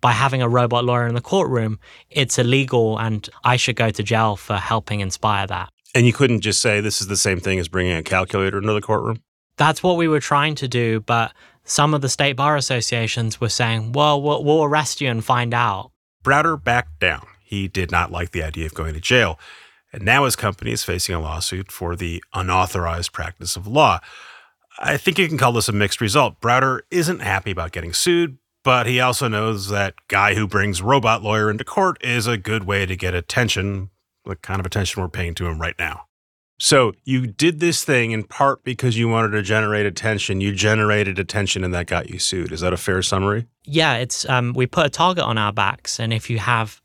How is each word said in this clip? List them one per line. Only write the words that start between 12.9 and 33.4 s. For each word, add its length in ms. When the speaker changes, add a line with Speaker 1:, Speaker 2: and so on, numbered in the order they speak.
Speaker 1:
were 80
saying, 440
"Well, 280
we'll, 240
we'll 200
arrest 360
you 80
and 160
find 300
out." 380
Speaker 2:
Browder 400
backed 380
down. 260
He 240
did 240
not 220
like 200
the 100
idea 240
of 80
going 180
to 80
jail. 380
And 140
now 220
his 100
company 340
is 140
facing 300
a 60
lawsuit 520
for 240
the 260
unauthorized 800
practice 420
of 100
law. 340
I 200
think 200
you 100
can 100
call 140
this 160
a 40
mixed 300
result. 400
Browder 380
isn't 300
happy 320
about 200
getting 220
sued, 420
but 220
he 140
also 280
knows 420
that 240
guy 260
who 120
brings 360
robot 400
lawyer 280
into 140
court 400
is 220
a 100
good 280
way 200
to 120
get 180
attention, 760